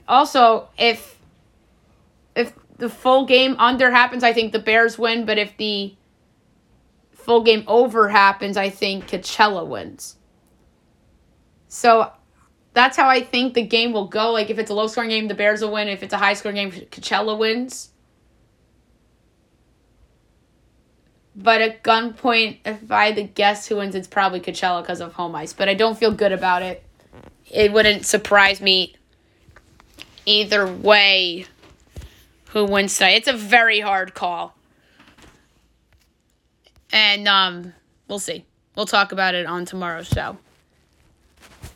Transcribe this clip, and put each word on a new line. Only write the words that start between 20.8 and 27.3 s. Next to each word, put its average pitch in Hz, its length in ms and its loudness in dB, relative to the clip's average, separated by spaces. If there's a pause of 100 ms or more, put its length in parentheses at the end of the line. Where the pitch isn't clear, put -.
But 220 260 2
at 220 220 -4
gunpoint, 226 840 0
if 214 260 -10
I 208 140 2
had 214 100 0
to 208 80 -4
guess 208 440 -2
who 214 100 -4
wins, 196 180 -6
it's 190 140 -8
probably 185 320 -2
Coachella 180 420 -4
'cause 175 160 -8
of 170 140 -14
home 170 220 -10
ice. 156 180 -12
But 196 160 -2
I 196 40 0
don't 220 240 0
feel 220 140 2
good 202 220 0
about 185 300 -2
it. 185 200 -10 (640)